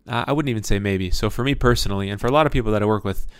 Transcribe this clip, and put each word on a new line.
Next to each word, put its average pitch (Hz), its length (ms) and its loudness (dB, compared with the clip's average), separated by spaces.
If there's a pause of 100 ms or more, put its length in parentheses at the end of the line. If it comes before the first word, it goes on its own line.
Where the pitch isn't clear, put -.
Uh, 117 180 -4
I - 60 -4
wouldn't 143 180 0
even 110 140 -2
say 101 160 0
maybe. 95 320 -2
So - 180 0
for 120 140 -2
me 139 100 2
personally, 101 560 2
and 101 120 -8
for 117 60 -2
a 123 40 2
lot 151 140 4
of - 80 0
people 110 180 0
that 104 100 2
I 104 40 2
work 107 180 2
with, 98 240 -2 (120)